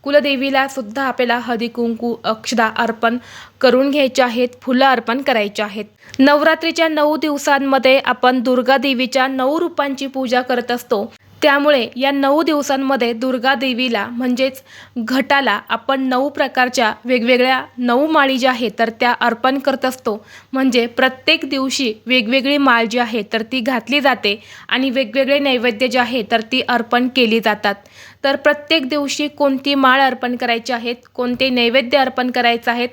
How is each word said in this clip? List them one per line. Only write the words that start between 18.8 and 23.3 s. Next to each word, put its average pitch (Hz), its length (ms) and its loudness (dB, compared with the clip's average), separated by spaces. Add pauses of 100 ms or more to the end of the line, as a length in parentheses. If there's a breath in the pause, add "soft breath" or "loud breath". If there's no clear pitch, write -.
त्या 240 280 0
अर्पण 247 400 0
करत 269 260 -2
असतो. 247 320 -4 (360 loud breath)
म्हणजे 254 340 2
प्रत्येक 262 580 0
दिवशी 269 480 -2 (120)
वेगवेगळी 254 520 0
माळ 240 280 4
जी 226 140 -2
आहे, 233 220 -2 (120)